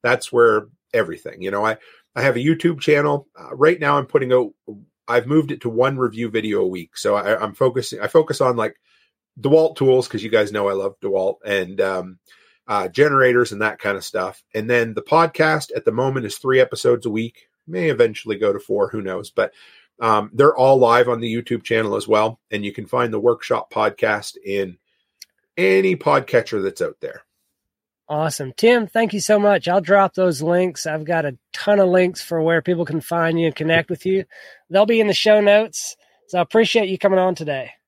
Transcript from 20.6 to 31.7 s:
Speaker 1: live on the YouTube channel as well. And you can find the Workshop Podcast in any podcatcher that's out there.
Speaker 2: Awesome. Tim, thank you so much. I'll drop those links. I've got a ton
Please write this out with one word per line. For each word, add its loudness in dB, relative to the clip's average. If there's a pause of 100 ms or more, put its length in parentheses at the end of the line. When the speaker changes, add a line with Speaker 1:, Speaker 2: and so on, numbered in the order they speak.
Speaker 1:
live 4
on -2
the -4
YouTube -6
channel -2
as -6
well. 0 (100)
And -6
you -8
can -12
find -2
the -4
Workshop -2
Podcast -2
in -6 (760)
any 2
podcatcher 0
that's -6
out -4
there. -14 (840)
Speaker 2:
Awesome. -4
Tim, 4
thank 0
you -4
so 2
much. 2
I'll 2
drop 2
those 0
links. -2
I've -6
got -2
a -6 (140)
ton 2